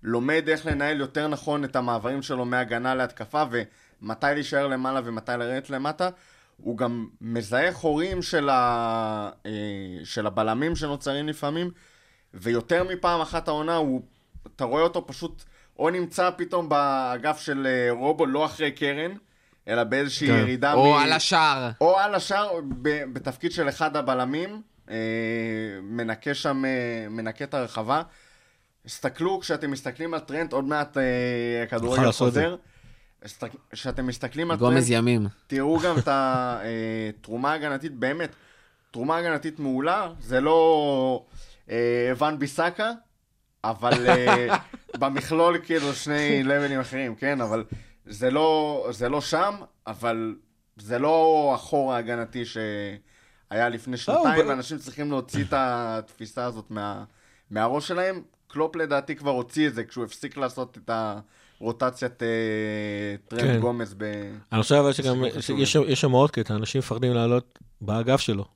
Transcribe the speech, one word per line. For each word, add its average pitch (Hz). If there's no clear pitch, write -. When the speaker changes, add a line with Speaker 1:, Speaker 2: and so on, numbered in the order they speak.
Speaker 1:
לומד 127
איך 156
לנהל 147
יותר 147
נכון 147
את 135
המעברים 123
שלו 127
מהגנה 123
להתקפה, 127
ומתי 113
להישאר 143
למעלה 131
ומתי 117
לרדת 127
למטה. 147
הוא 113
גם 117
מזהה 117
חורים 170
של 151
ה-, 113
אה, 104
של 107
הבלמים 113
שנוצרים 143
לפעמים, 156
ויותר 117
מפעם 175
אחת 160
העונה, 156
הוא... 135
אתה 139
רואה 131
אותו 170
פשוט, -
או 156
נמצא 180
פתאום 175
באגף 139
של, 139
אה, 123
רובו, 147
לא 143
אחרי 147
קרן, 147
אלא 117
באיזושהי 135
Speaker 2:
כן. 117
Speaker 1:
ירידה 127
Speaker 3:
או 143
Speaker 1:
מ- -
Speaker 3:
על 147
השער. 156
Speaker 1:
או 175
על 202
השער, 196
ב-, 147
בתפקיד 131
של 156
אחד 151
הבלמים, 143
אה, -
מנקה 113
שם, 135
אה, 131
מנקה 110
את 135
הרחבה. 123
הסתכלו, 180
כשאתם 156
מסתכלים 139
על 156
טרנט, 156
עוד 135
מעט, 147
אה, 139
הכדורגל 117
Speaker 2:
יכול 131
לעשות 123
את 120
זה. 143
Speaker 1:
חוזר. 175
הסתק-, 110
כשאתם 127
מסתכלים 131
על 165
Speaker 3:
גומז 120
Speaker 1:
טרנט, 120
Speaker 3:
ימים. 117
Speaker 1:
תראו 143
גם 165
את 127
ה-, 131
Speaker 3:
<laughs> 98
Speaker 1:
אה, 113
תרומה 127
הגנתית, 147
באמת, 139
תרומה 135
הגנתית 160
מעולה, 151
זה 123
לא, 147
אה, 117
ון 151
ביסאקה, 175
אבל, 120
אה, 120
Speaker 3:
<laughs> -
Speaker 1:
במכלול, 160
כאילו, 143
שני 147
לבלים 139
אחרים, 127
כן? 135
אבל 110
זה 107
לא, 151
זה 120
לא 143
שם, 175
אבל 113
זה 110
לא 156
החור 131
ההגנתי 117
שהיה 107
לפני 117
Speaker 2:
לא, 120
Speaker 1:
שנתיים, 269
Speaker 2:
הוא 156
ב- 143
Speaker 1:
ואנשים 135
צריכים 143
להוציא 131
את 92
התפיסה 120
הזאת 113
מה-, 104
מהראש 120
שלהם. 185
קלופ 156
לדעתי 143
כבר 143
הוציא 131
את 131
זה 113
כשהוא 120
הפסיק -
לעשות 127
את -
הרוטציית, 123
אה, 117
טרנד 117
Speaker 2:
כן. 123
Speaker 1:
גומז 117
ב- 107
Speaker 2:
אני 110
חושב 143
אבל 143
שגם, 131
Speaker 1:
משחקים 120
Speaker 2:
ש-, -
Speaker 1:
חשובים. 139
Speaker 2:
יש 131
שם, 151
יש 135
שם 147
עוד 135
קטע, 113
אנשים 107
מפחדים 123
לעלות 120
באגף 113
שלו. 101